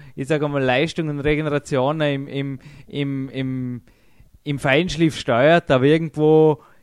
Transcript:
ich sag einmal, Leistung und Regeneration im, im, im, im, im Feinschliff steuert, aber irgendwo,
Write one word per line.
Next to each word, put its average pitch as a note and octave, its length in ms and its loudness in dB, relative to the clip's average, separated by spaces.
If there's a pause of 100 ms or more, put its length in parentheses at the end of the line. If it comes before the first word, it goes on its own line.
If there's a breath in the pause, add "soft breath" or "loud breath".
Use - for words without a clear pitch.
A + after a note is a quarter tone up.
(160 loud breath)
ich C#3 120 -6
sag D3 140 0
einmal, C#3+ 220 -2
Leistung D3+ 460 0
und D3 100 -6
Regeneration D3 840 -2
im, C#3+ 260 -2
im, C#3 320 -8 (280 loud breath)
im, C#3 420 -6
im, B2+ 520 -6 (640 soft breath)
im C#3+ 160 -4
Feinschliff D3+ 580 0
steuert, C#3+ 520 2
aber C3 160 2
irgendwo, D#3 760 2 (200 soft breath)